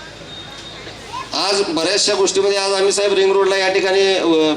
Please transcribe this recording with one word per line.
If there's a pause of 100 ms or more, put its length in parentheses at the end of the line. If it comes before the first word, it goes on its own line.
(1400)
आज
बऱ्याचशा
गोष्टीमध्ये
आज
आम्ही
साहेब
रिंग
रोडला
या
ठिकाणी,
अ,